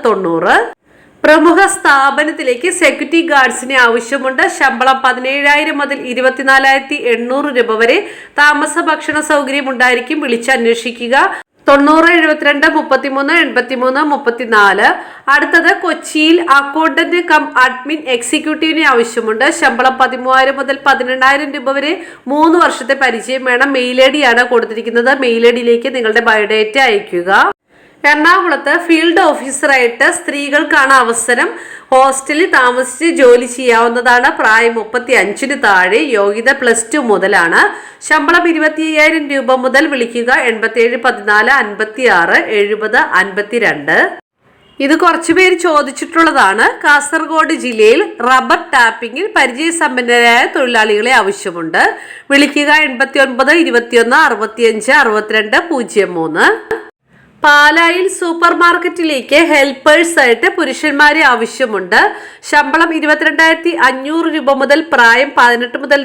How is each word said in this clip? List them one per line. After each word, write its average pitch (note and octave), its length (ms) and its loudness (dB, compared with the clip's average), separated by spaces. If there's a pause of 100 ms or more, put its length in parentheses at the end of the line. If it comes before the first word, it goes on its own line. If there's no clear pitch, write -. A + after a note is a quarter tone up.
തൊണ്ണൂറ്. F#3+ 500 0 (680)
പ്രമുഖ E4 360 4 (140)
സ്ഥാപനത്തിലേക്ക് C#4+ 960 0 (120)
സെക്യൂരിറ്റി D4+ 400 0 (100)
ഗാർഡ്സിനെ C4 540 0
ആവശ്യമുണ്ട്. B3+ 580 -2 (160)
ശമ്പളം C4 460 0
പതിനേഴായിരം C#4+ 760 0
മുതൽ C#4 180 -4 (120)
ഇരുപത്തിനാലായിരത്തി C4+ 880 0 (140)
എണ്ണൂറ് B3+ 440 -2
രൂപ A3+ 140 0 (100)
വരെ. A#3 160 4 (440)
താമസ D4 340 0 (140)
ഭക്ഷണ D#4 320 -4 (100)
സൗകര്യം C#4 420 -2
ഉണ്ടായിരിക്കും. B3 520 -2
വിളിച്ചന്വേഷിക്കുക. A#3 880 -2 (560)
തൊണ്ണൂറ് D4+ 480 4
എഴുപത്തിരണ്ട് D4+ 480 0 (100)
മുപ്പത്തിമൂന്ന് C#4 580 -2 (100)
എൺപത്തിമൂന്ന് B3+ 680 -2
മുപ്പത്തിനാല്. A3+ 720 0 (480)
അടുത്തത് E4 380 2 (100)
കൊച്ചിയിൽ D#4+ 560 0 (200)
അക്കൗണ്ടന്റ് E4 640 -2 (100)
കം D4+ 320 0
അഡ്മിൻ C#4+ 360 -4 (160)
എക്സിക്യൂട്ടീവിനെ D#4 760 -2
ആവശ്യമുണ്ട്. A#3 540 -2 (140)
ശമ്പളം B3+ 420 0
പതിമൂവായിരം C4 580 0
മുതൽ C4+ 260 -4
പതിനെണ്ണായിരം C4+ 720 0
രൂപ B3 100 -6 (100)
വരെ. C#4+ 140 -2 (420)
മൂന്ന് D#4+ 300 2
വർഷത്തെ B3+ 380 -2
പരിചയം B3 480 -4
വേണം. C4 280 0
മെയിൽ B3 280 -2
ഐ C#4 100 4
ഡി D4 140 0
ആണ് A#3+ 140 2 (100)
കൊടുത്തിരിക്കുന്നത്. A3+ 580 0 (140)
മെയിൽ A#3 240 0
ഐ A#3 80 -2
ഡിയിലേക്ക് A#3+ 400 0
നിങ്ങളുടെ A3+ 320 0
ബയോഡേറ്റ G#3+ 480 0 (100)
അയക്കുക. G3+ 640 0 (580)
എറണാകുളത്ത് D4+ 600 0 (140)
ഫീൽഡ് E4 420 2
ഓഫീസറായിട്ട് B3+ 800 0 (100)
സ്ത്രീകൾക്കാണ് C#4+ 760 0 (100)
അവസരം. A#3+ 460 -2 (440)
ഹോസ്റ്റലിൽ C4+ 540 2 (100)
താമസിച്ച് B3+ 520 0 (120)
ജോലി B3 340 6
ചെയ്യാവുന്നതാണ്. A#3+ 760 2 (120)
പ്രായം A#3 380 2
മുപ്പത്തിയഞ്ചിന് A#3 840 -2
താഴെ. F#3+ 360 4 (180)
യോഗ്യത G#3 320 0 (100)
പ്ലസ് A#3 320 0
ടു D4+ 60 0 (100)
മുതലാണ്. F#3+ 540 2 (460)
ശമ്പളം D#4 440 2
ഇരുപത്തിയ്യായിരം D#4 800 0
രൂപ C4 320 0
മുതൽ. C4+ 300 2
വിളിക്കുക A#3+ 360 -4 (200)
എൺപത്തിയേഴ് A3+ 560 -2
പതിനാല് G#3+ 460 0 (100)
അൻപത്തിയാറ് G#3 760 0 (220)
എഴുപത് G#3+ 400 0 (200)
അൻപത്തിരണ്ട്. F#3+ 760 -2 (880)
ഇത് D4 160 2
കുറച്ച് E4 380 0
പേര് F#4 260 2
ചോദിച്ചിട്ടുള്ളതാണ്. C#4+ 1200 0
കാസർഗോഡ് D#4 720 0 (100)
ജില്ലയിൽ A#3 360 4 (280)
റബ്ബർ C4 320 2 (120)
ടാപ്പിംഗിൽ A#3+ 600 -2
പരിചയസമ്പന്നരായ B3+ 1200 0
തൊഴിലാളികളെ A#3 640 0
ആവശ്യമുണ്ട്. F#3+ 640 -2 (460)
വിളിക്കുക C#4+ 420 2 (160)
എൺപത്തിയൊൻപത് C4 640 0 (100)
ഇരുപത്തിയൊന്ന് A#3 600 2
അറുപത്തിയഞ്ച് A3+ 680 -2 (100)
അറുപത്തിരണ്ട് G#3+ 580 0 (100)
പൂജ്യം G3+ 500 -2
മൂന്ന്. E3 280 0 (960)
പാലായിൽ E4 640 4 (120)
സൂപ്പർ E4+ 420 0
മാർക്കറ്റിലേക്ക് E4+ 800 0 (100)
ഹെൽപ്പേഴ്സ് D4+ 720 2
ആയിട്ട് B3 320 2
പുരുഷന്മാരെ D4 680 0 (100)
ആവശ്യമുണ്ട്. A3+ 800 0 (360)
ശമ്പളം D#4 480 2
ഇരുപത്തിരണ്ടായിരത്തി D#4+ 720 0 (160)
അഞ്ഞൂറ് D4 480 -4
രൂപ C4+ 240 0
മുതൽ. C#4 200 2 (120)
പ്രായം B3 440 4
പതിനെട്ട് A#3+ 460 0
മുതൽ C#4 220 0